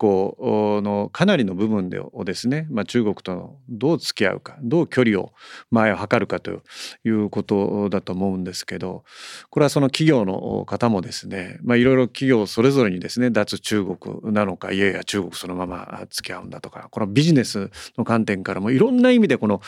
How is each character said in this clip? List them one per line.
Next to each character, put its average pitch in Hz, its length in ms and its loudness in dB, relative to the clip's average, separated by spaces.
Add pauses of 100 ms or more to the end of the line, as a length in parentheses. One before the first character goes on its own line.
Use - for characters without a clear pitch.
交 104 800 0
の 101 300 -2
か 175 140 0
な 202 100 4
り 131 80 2
の 92 120 -4
部 104 120 0
分 98 220 -2
で 95 100 -8
を - 240 -10
で 90 120 -6
す - 120 -6
ね、 156 220 -2
ま 110 140 -4
あ、 - 20 -14
中 120 180 0
国 104 120 -2
と - 420 -12 (100)
ど 123 260 -2
う 135 40 0
付 - 280 -2
き - 20 4
合 98 80 0
う - 40 -8
か、 - 220 -20
ど 143 200 0
う 147 60 -2
距 127 160 2
離 104 160 4
を、 - 140 -8 (380)
前 110 200 4
を 92 60 0
測 104 240 0
る 95 60 -2
か 90 120 -4
と 92 220 -10 (420)
い 113 60 0
う 107 200 2
こ 101 140 -4
と 101 460 0
だ 95 100 -2
と 92 140 -8
思 95 220 -2
う - 20 -4
ん 90 80 -6
で 90 80 -8
す - 120 -10
け 92 140 -8
ど、 92 240 -8 (460)
こ - 100 0
れ 147 60 6
は 135 40 4
そ 147 120 2
の 135 80 4
企 156 200 2
業 123 140 6
の 101 420 -4
方 110 220 0
も 101 140 2
で 80 100 -8
す - 160 -12
ね、 95 360 -10
ま 120 100 0
あ、 120 40 4
い 120 60 6
ろ 131 100 6
い - 40 4
ろ 127 100 4
企 135 220 -2
業 110 160 4
そ 113 160 -2
れ 135 100 6
ぞ 135 140 4
れ 95 60 0
に 90 100 -6
で 87 80 -8
す 120 100 -6
ね、 123 100 2
脱 104 300 0
中 104 260 0
国 101 480 -8
な 104 120 2
の 90 100 -4
か、 95 160 -10
い 95 60 -2
や 98 120 4
い 90 40 0
や 90 100 -6
中 104 180 -2
国 85 140 -6
そ 92 120 -12
の 90 80 -6
ま 90 100 -4
ま 92 440 -10
付 - 180 -10
き 92 60 -10
合 90 60 -12
う 92 60 -14
ん 98 40 -14
だ - 120 -14
と - 80 -14
か、 - 220 -18
こ 110 100 -4
の 104 60 0
ビ 113 160 4
ジ 165 100 6
ネ 123 100 6
ス 98 280 -6 (260)
の 117 80 0
観 113 180 2
点 95 200 -2
か 98 100 -4
ら 92 80 -6
も 110 100 -2
い 131 80 4
ろ 247 120 6
ん 247 100 4
な 254 100 6
意 240 80 6
味 208 100 6
で 123 80 2
こ 110 100 0
の 101 200 2